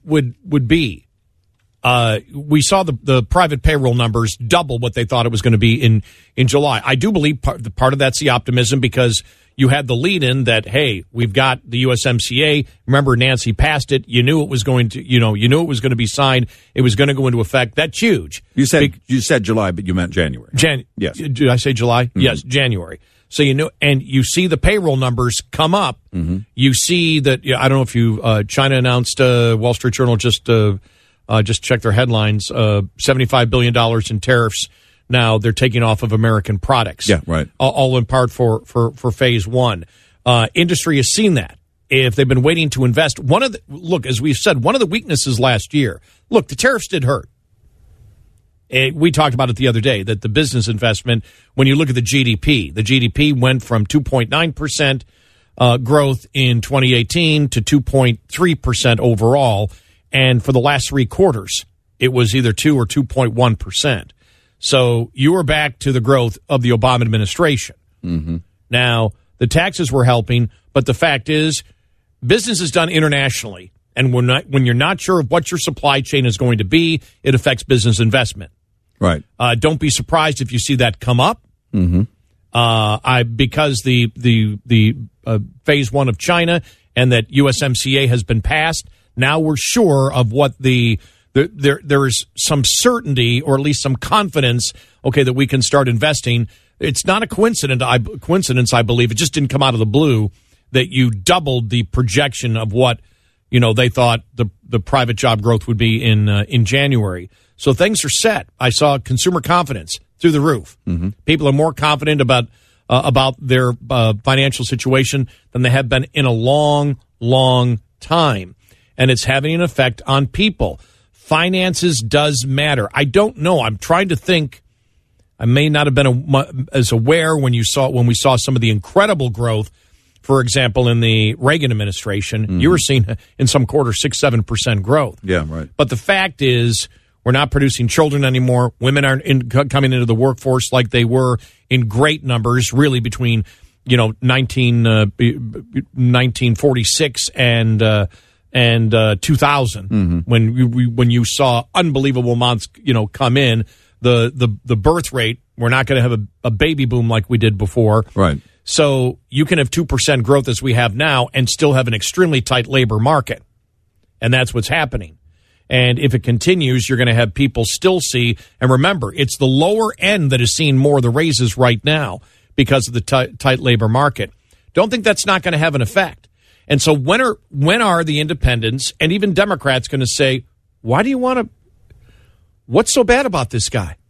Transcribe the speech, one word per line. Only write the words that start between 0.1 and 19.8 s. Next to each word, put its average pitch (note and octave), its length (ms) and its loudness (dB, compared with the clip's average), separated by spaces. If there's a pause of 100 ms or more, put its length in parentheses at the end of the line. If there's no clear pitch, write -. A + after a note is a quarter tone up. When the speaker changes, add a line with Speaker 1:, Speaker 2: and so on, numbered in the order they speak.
Speaker 1:
would D3 220 0
be, D3 400 0 (760)
uh, A#2 380 2 (120)
we D3 280 0
saw F#3+ 220 2
the, D3 200 -4
the C3 200 2
private D#3 380 0
payroll C3 340 2
numbers A#2 420 -2
double B2 420 -2
what A#2+ 140 -4
they A#2+ 100 -4
thought A#2 220 0
it A#2 60 -2
was A2 100 -2
gonna A#2 160 2
be A2+ 160 4
in, A2+ 300 2 (340)
in B2+ 100 2
July. C#3 380 0
I C3 100 0
do F#3 160 0
believe D3+ 300 0
part, - 200 -4
the, A2 80 -12
part C3 220 0
of C#3 80 -2
that's C3+ 220 0
the C#3+ 80 0
optimism B2 500 0
because A#2 440 0 (320)
you C3+ 120 2
had C#3 180 2
the A#2+ 100 -2
lead E3 280 -2
in B2+ 220 0
that, A2 200 0
hey, A#2+ 460 -2
we've A#2 200 -2
got C3 320 0
the A#2+ 160 -8
U B2+ 120 2
S B2 160 -2
M A#2+ 120 0
C C3 240 -2
A. D3+ 220 0 (220)
Remember, C3+ 280 2
Nancy B2 380 0
passed D3 380 0
it. B2+ 160 -2
You A#2+ 160 0
knew D3+ 180 2
it - 80 -4
was B2 140 -2
going B2 260 0
to, B2+ 180 -12
you B2 120 2
know, A2 160 2
you A2 120 0
knew D3 140 4
it E3+ 60 -2
was C3 120 -4
gonna B2+ 160 -2
be A2+ 120 -2
signed. C3 400 0 (260)
It C3 80 0
was A#2+ 140 2
gonna C#3 180 2
go C3 140 -2
into A#2 120 0
effect. B2 360 -2
That's D#3+ 260 -4
huge. A#2 420 -2 (120)
Speaker 2:
You C#3+ 100 2
said, C#3+ 280 2
Speaker 1:
Be- - 120 -20
Speaker 2:
you B2+ 160 -2
said B2 220 0
July, G#2 260 0
but F2+ 160 -6